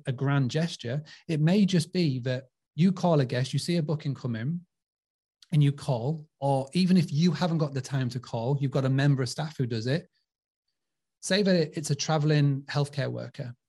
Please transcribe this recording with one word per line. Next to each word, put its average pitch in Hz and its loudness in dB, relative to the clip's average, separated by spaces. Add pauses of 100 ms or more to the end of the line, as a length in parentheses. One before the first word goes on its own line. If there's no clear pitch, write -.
a 143 -4
grand 135 0
gesture. 151 -4 (280)
It 160 -2
may 180 4
just 180 0
be 156 0
that 127 -4 (280)
you 180 4
call 170 2
a 127 2
guest, 123 -2
you 143 0
see 170 -2
a 165 0
booking 151 -4
come 120 -6
in, 139 -4 (920)
and 147 4
you 143 6
call, 143 -4 (140)
or 139 0
even 185 4
if 160 2
you 165 4
haven't 165 0
got 143 -2
the 131 -2
time 131 -2
to 131 -6
call, 123 -2
you've 131 -2
got 131 0
a 131 2
member 139 4
of 123 -2
staff 151 -8
who 131 -2
does 113 -4
it. 147 -2 (1120)
Say 190 0
that 175 2
it's 151 -4
a 143 2
traveling 147 2
healthcare 139 -4
worker, 123 -10 (160)